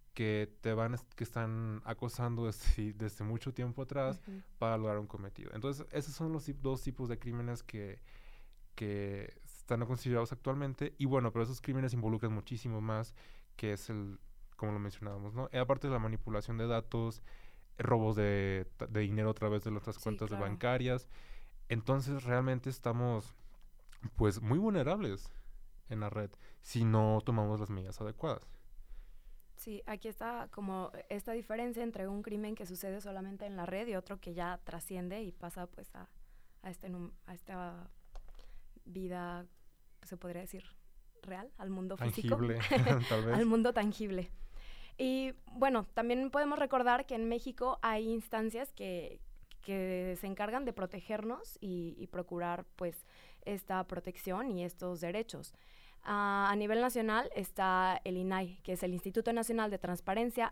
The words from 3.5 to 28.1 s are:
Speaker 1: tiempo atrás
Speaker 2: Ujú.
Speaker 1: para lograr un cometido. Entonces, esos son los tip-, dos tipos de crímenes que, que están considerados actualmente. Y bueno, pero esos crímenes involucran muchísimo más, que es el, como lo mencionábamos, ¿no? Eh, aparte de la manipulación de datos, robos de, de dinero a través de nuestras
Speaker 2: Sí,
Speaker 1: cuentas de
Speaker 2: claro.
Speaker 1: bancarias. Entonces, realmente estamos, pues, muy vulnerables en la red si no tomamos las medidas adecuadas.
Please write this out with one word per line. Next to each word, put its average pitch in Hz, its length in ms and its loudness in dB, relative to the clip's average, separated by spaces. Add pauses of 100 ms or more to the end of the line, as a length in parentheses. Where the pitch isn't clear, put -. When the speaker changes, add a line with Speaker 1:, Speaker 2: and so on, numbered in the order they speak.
Speaker 1:
tiempo 123 280 -2
atrás 131 440 0
Speaker 2:
Ujú. 196 160 -10 (180)
Speaker 1:
para 113 180 4
lograr 107 200 2
un 104 100 -2
cometido. - 460 -10
Entonces, 135 380 -2
esos 143 240 -2
son 160 160 0
los 156 160 -2
tip-, 135 140 -4
dos 135 220 2
tipos 127 260 -2
de 113 100 -2
crímenes 120 440 -2
que, 101 360 -6 (760)
que 101 580 -2 (100)
están - 420 -2
considerados 120 460 2
actualmente. 139 640 -2
Y 139 80 2
bueno, 127 280 6
pero 117 100 4
esos 123 180 -2
crímenes 131 320 2
involucran 110 380 2
muchísimo 110 480 -2
más, 110 340 0 (440)
que 104 160 0
es - 160 -6
el, 101 300 -4 (360)
como 107 160 0
lo 104 80 0
mencionábamos, 101 560 -4
¿no? 127 160 -2
Eh, 131 80 0
aparte 127 280 4
de 135 60 2
la 123 60 4
manipulación 110 580 0
de 113 100 0
datos, 113 540 0 (560)
robos 110 380 6
de, 98 520 4 (220)
de 107 120 2
dinero 107 300 4
a - 20 2
través 104 320 2
de 110 60 0
nuestras 104 260 -2
Speaker 2:
Sí, - 60 -12
Speaker 1:
cuentas 107 260 0
de 107 80 0
Speaker 2:
claro. 98 120 2
Speaker 1:
bancarias. 123 600 2 (580)
Entonces, 135 560 2
realmente 127 460 2
estamos, 120 680 0 (800)
pues, 101 260 6
muy 113 160 6
vulnerables 180 720 2 (600)
en 110 120 -2
la 104 80 0
red 104 200 -2 (320)
si 113 220 2
no 110 400 8
tomamos 107 380 4
las 101 80 -2
medidas 95 320 -4
adecuadas. 110 440 -2 (1080)